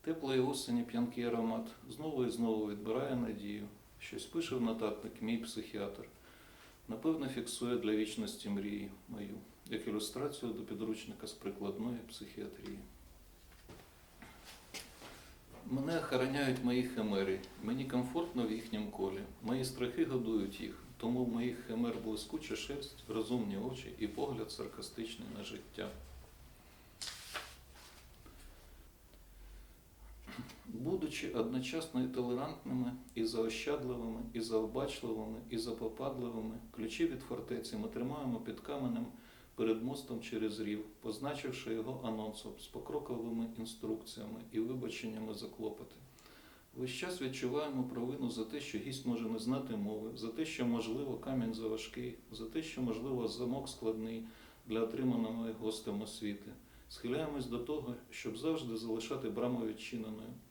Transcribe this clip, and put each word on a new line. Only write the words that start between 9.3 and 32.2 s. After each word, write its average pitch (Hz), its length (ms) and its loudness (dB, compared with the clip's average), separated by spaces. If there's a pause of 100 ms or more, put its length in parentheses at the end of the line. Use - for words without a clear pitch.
як 113 180 -2
ілюстрацію 120 680 0
до 104 100 -4
підручника 107 640 -4
з - 40 -6
прикладної 123 680 -2 (120)
психіатрії. - 720 -8 (2750)
Мене 147 340 4
охороняють 135 640 4
мої 123 200 6
химери, 98 560 4 (240)
мені 127 220 2
комфортно 127 640 2
в 107 40 2
їхнім 104 400 0
колі. 95 320 0 (200)
Мої 127 220 4
страхи 127 400 2
годують 113 560 2
їх, - 220 -6 (140)
тому 123 280 4
в 117 40 4
моїх 117 360 2
химер 117 300 2 (100)
блискуча 110 500 0
шерсть, 143 540 -4
розумні 110 480 2
очі 127 420 -2
і 107 80 4
погляд 131 440 0
саркастичний - 760 -4 (100)
на 104 60 -6
життя. - 460 -6 (4000)
Будучи 147 680 0
одночасно 127 720 2
і 127 40 4
толерантними, 127 840 2 (220)